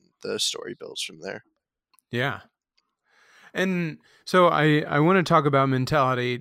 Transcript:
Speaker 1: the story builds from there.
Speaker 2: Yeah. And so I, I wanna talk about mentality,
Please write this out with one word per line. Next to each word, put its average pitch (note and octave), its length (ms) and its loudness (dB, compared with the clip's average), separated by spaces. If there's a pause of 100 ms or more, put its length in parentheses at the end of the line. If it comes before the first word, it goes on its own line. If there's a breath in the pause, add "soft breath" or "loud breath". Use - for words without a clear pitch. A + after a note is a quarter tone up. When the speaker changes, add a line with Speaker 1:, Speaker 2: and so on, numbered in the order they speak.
(240)
Speaker 1:
the G2+ 160 -6
story - 400 -6
builds - 240 -14
from D#2+ 180 -14
there. G2 220 -12 (720)
Speaker 2:
Yeah. B2 240 -6 (1120 soft breath)
And F3 460 -4 (260 soft breath)
so F3+ 220 4
I, D3+ 340 4
I D3+ 180 -2
wanna F3 240 4
talk D#3+ 220 2
about C#3 240 2
mentality, B2+ 720 -2